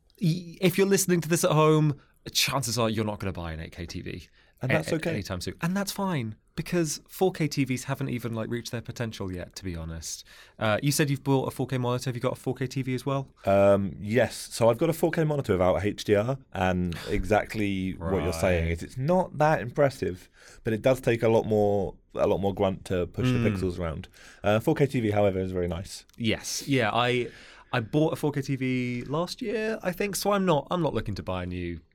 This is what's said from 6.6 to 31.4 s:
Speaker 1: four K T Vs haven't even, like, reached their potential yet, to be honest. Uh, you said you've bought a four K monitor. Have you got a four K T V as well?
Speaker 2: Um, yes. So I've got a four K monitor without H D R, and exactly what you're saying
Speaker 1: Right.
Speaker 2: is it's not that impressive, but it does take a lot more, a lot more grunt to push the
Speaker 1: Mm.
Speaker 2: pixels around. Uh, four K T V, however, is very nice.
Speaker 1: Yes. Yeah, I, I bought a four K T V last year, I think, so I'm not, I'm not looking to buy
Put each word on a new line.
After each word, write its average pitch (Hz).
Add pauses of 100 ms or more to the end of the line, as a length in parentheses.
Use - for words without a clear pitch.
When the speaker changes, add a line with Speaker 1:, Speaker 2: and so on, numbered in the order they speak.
Speaker 1:
four 190
K 165
T 143
Vs 127
haven't 135
even, 120
like, 110
reached 117
their 113
potential 110
yet, 87
to -
be 90
honest. 82 (360)
Uh, 107
you 147
said 147
you've 139
bought 131
a 123
four 131
K 135
monitor. 123
Have 123
you 113
got 127
a -
four 131
K 131
T 135
V 127
as 120
well? 135 (180)
Speaker 2:
Um, 101
yes. 107
So 117
I've 120
got 165
a 156
four 160
K 160
monitor 147
without 90
H 104
D 107
R, 120 (160)
and 90 (140)
exactly 98
what 92
you're 87
saying 85
Speaker 1:
Right. 82
Speaker 2:
is 82
it's -
not 170
that 151
impressive, 117 (340)
but 113
it 107
does 131
take 117
a 113
lot 113
more, 104 (220)
a 82
lot 92
more 98
grunt 95
to 90
push 117
the 123
Speaker 1:
Mm. 113
Speaker 2:
pixels 92
around. 85 (360)
Uh, 107
four 156
K 147
T 127
V, 110
however, 101
is 92
very 90
nice. 87 (120)
Speaker 1:
Yes. -
Yeah, 123
I, 123 (440)
I 127
bought 151
a -
four 147
K 139
T 139
V 123
last 165
year, 220
I 185
think, 202
so 202
I'm 196
not, 151
I'm 175
not 135
looking 104
to 90
buy 92